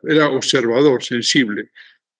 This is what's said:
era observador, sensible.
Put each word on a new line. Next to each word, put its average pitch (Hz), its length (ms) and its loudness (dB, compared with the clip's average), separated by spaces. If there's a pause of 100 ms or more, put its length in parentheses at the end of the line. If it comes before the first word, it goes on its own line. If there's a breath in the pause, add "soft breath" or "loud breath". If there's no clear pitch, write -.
era 151 240 2
observador, 131 720 0
sensible. 113 720 -4 (480 soft breath)